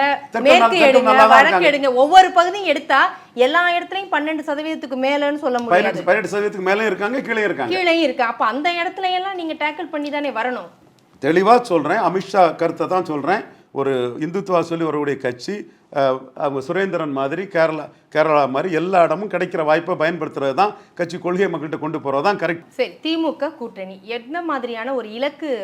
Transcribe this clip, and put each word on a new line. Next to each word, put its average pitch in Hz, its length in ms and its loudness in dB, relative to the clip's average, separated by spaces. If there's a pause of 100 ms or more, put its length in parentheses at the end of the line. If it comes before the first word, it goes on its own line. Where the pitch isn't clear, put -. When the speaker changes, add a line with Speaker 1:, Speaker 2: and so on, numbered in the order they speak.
(320)
Speaker 1:
தெற்கு 226 100 -4
Speaker 2:
மேற்கு 262 80 4
Speaker 1:
நல்லா, 349 180 8
தெற்கு 339 180 4
Speaker 2:
எடுங்க, 262 180 6
Speaker 1:
நல்லா 226 240 6
தான் - 20 6
Speaker 2:
வடக்கு 294 380 6
Speaker 1:
இருக்காங்க. - 20 4
Speaker 2:
எடுங்க, 277 240 0
ஒவ்வொரு 349 380 6
பகுதியும் 359 360 2
எடுத்தா 311 460 2 (200)
எல்லா 339 440 2
இடத்துலயும் 370 340 -6
பன்னெண்டு 302 360 -2
சதவீதத்துக்கு 302 580 -6
மேலன்னு 285 320 0
சொல்ல 254 220 -2
முடியாது. 240 80 -8
Speaker 1:
பதினெட்டு, 190 360 2
பதினெட்டு 180 280 0
சதவீதத்துக்கு 202 380 -2
மேலயும் 214 160 2
இருக்காங்க, 208 360 -2
கீழே 220 220 -2
இருக்காங்க. 208 320 -2
Speaker 2:
கீழே 339 260 2
இருக்கு. 254 220 0
அப்ப 240 220 -2
அந்த 285 260 -2
இடத்துல 370 420 -4
எல்லாம் 381 220 -4
நீங்க 330 180 -8
டேக்கிள் 302 380 -6
பண்ணி 294 180 -6
தானே 285 220 -6
வரணும். 226 380 -6 (520)
Speaker 1:
தெளிவா 196 400 4
சொல்றேன், 175 360 0
அமித்ஷா 180 580 2
கருத்தை 165 320 -2
தான் 180 180 0
சொல்றேன். 156 380 -2 (280)
ஒரு 131 480 -2
இந்துத்துவா 180 420 -2
சொல்லி 165 220 -4
வரக்கூடிய 147 340 -2
கட்சி, 139 540 -8 (260)
அ, 131 220 2 (160)
அவங்க 139 320 -4
சுரேந்திரன் 170 440 -4
மாதிரி 139 320 -4
கேரளா, 160 420 0 (260)
கேரளா 151 380 4
மாதிரி 143 240 -2
எல்லா 175 300 2
இடமும் 175 260 -2
கிடைக்கிற 175 340 -4
வாய்ப்பை 165 320 0
பயன்படுத்துறது 147 580 -2
தான் 196 200 0 (200)
கட்சி 170 240 -6
கொள்கை 180 300 -2
மக்கள்கிட்ட 156 320 -6
கொண்டு 151 180 -6
போறது 139 240 -4
தான் 196 160 0
கரெக்ட். 165 300 -4
Speaker 2:
சரி, - 240 -6 (120)
திமுக 311 520 -4
கூட்டணி 190 480 -14
என்ன 240 380 -10
மாதிரியான 247 520 -6
ஒரு 214 180 -6
இலக்கு 285 380 -6 (140)